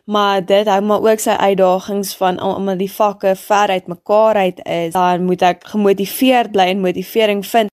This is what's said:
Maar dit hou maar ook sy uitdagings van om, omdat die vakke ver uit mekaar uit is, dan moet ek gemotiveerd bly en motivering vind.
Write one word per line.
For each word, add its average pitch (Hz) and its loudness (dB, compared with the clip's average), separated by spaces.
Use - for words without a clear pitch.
Maar 202 0
dit 202 2
hou 196 2
maar 208 0
ook 220 2
sy 220 -2
uitdagings 190 0
van 185 -2
om, 190 -4
omdat 196 -4
die 196 -4
vakke 202 -2
ver 202 0
uit 185 -4
mekaar 214 2
uit 190 -2
is, 165 -4
dan 180 0
moet 180 0
ek 175 0
gemotiveerd 214 0
bly 196 2
en 185 0
motivering 190 -2
vind. 220 0